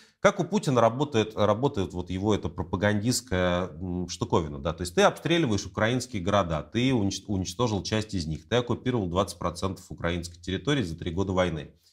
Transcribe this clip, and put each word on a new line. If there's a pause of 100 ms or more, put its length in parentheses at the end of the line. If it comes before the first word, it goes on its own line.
(200)
Как
у
Путина
работает,
работает
вот
его
эта
пропагандистская,
м,
штуковина,
да?
То
есть
ты
обстреливаешь
украинские
города,
ты
унич-,
уничтожил
часть
из
них,
ты
оккупировал
двадцать
процентов
украинской
территории
за
три
года
войны. (220)